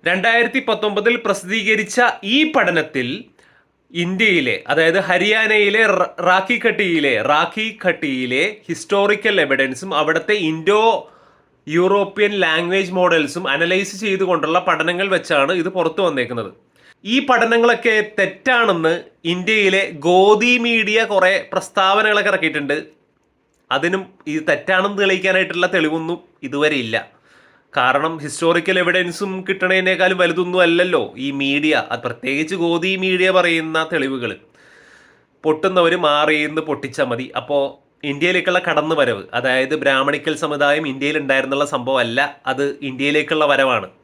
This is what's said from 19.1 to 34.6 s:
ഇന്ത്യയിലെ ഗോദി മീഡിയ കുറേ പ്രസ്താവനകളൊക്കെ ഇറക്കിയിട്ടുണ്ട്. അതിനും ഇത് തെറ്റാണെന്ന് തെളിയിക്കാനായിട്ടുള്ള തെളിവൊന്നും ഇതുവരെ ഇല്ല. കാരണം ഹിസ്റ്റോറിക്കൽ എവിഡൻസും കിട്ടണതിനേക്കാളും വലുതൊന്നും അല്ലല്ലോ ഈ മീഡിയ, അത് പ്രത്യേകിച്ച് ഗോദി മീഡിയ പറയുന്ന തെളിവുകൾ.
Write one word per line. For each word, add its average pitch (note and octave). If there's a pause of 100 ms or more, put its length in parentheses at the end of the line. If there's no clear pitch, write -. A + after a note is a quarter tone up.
ഇന്ത്യയിലെ F#3+
ഗോദി G3+
മീഡിയ A3+
കുറേ F#3+
പ്രസ്താവനകളൊക്കെ G3+
ഇറക്കിയിട്ടുണ്ട്. D3 (880)
അതിനും F3+ (200)
ഇത് D3+
തെറ്റാണെന്ന് F#3+
തെളിയിക്കാനായിട്ടുള്ള F#3
തെളിവൊന്നും E3 (240)
ഇതുവരെ D3
ഇല്ല. A2+ (560)
കാരണം C#3+
ഹിസ്റ്റോറിക്കൽ E3+
എവിഡൻസും F3+
കിട്ടണതിനേക്കാളും F#3
വലുതൊന്നും F3
അല്ലല്ലോ E3+
ഈ C3+
മീഡിയ, C#3
അത് A#2+
പ്രത്യേകിച്ച് C#3
ഗോദി E3+
മീഡിയ F#3
പറയുന്ന D#3+
തെളിവുകൾ. C3+ (1080)